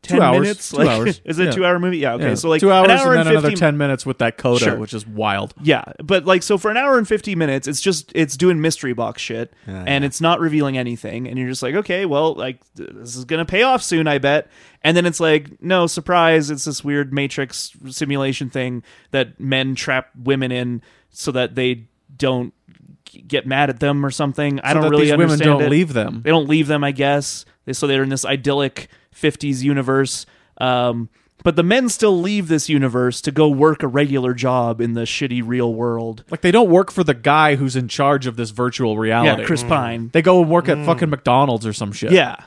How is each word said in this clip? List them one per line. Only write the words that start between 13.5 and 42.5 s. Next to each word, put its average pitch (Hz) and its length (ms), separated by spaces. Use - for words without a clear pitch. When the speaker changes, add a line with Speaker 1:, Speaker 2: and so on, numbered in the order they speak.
Speaker 1:
off 254 200
soon, 160 240
I 143 120
bet." 139 280
And 160 140
then 175 100
it's 165 140
like, 151 420
"No, 180 240
surprise, 165 640
it's 143 160
this 143 180
weird 143 300
Matrix 139 560
simulation 135 600
thing 123 320
that 131 280
men 135 340
trap 131 360
women 131 300
in 123 300
so - 220
that 123 240
they 127 300
don't 127 380
g-, - 180
get - 240
mad 135 220
at 120 120
them 143 260
or 135 60
something." 143 480
I - 80
Speaker 2:
So 147 60
Speaker 1:
don't 156 100
Speaker 2:
that 156 60
Speaker 1:
really 147 160
Speaker 2:
these 147 60
women 160 200
Speaker 1:
understand 151 260
Speaker 2:
don't 143 80
Speaker 1:
it. 135 40
Speaker 2:
leave 156 220
them. 113 300
Speaker 1:
They 143 80
don't 156 180
leave 151 200
them, 147 160
I 143 80
guess. 139 520
They, 135 80
so 143 160
they're 135 160
in 135 60
this 135 140
idyllic 139 640
fifties 143 540
universe. 135 640
Um, 123 500
but 165 140
the 170 80
men 240 240
still 208 320
leave 196 260
this 156 220
universe 123 540
to 156 100
go 151 160
work 147 340
a 143 60
regular 135 440
job 120 480
in 117 140
the 117 80
shitty 123 420
real 120 300
world. 117 560
Speaker 2:
Like, - 120
they 175 100
don't 214 180
work 185 220
for 185 100
the 147 120
guy 143 420
who's 131 180
in 127 140
charge 139 400
of 117 80
this 113 140
virtual 117 460
reality. 110 460
Speaker 1:
Yeah, - 40
Chris 131 180
Speaker 3:
Mm. 120 40
Speaker 1:
Pine. 117 440
Speaker 2:
They 165 100
go 180 180
and 160 80
work 170 200
at 151 100
Speaker 3:
Mm. 147 80
Speaker 2:
fucking 165 240
McDonald's 127 560
or 107 60
some 104 180
shit. 107 220
Speaker 1:
Yeah. 156 240